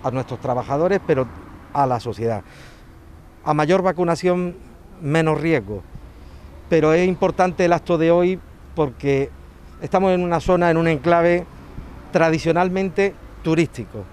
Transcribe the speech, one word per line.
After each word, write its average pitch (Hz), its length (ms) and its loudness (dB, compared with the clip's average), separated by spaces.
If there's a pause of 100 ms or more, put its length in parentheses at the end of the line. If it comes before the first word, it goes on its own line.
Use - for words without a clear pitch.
a 131 80 -4
nuestros 127 280 -6
trabajadores, 143 640 -2
pero 131 220 0 (460)
a 139 140 2
la 120 120 0
sociedad. 110 440 -4 (1000)
A 151 120 0
mayor 151 260 2
vacunación, 180 760 0 (460)
menos 156 400 0
riesgo. 107 400 -2 (840)
Pero 156 260 4
es 180 140 4
importante 180 580 0
el 170 80 4
acto 170 260 0
de 165 100 2
hoy 175 300 2 (360)
porque 139 540 -2 (540)
estamos 190 300 2
en 180 100 0
una 170 160 0
zona, 175 320 2
en 160 60 4
un 165 100 2
enclave 170 580 2 (680)
tradicionalmente 180 1000 2 (300)
turístico. 147 680 -2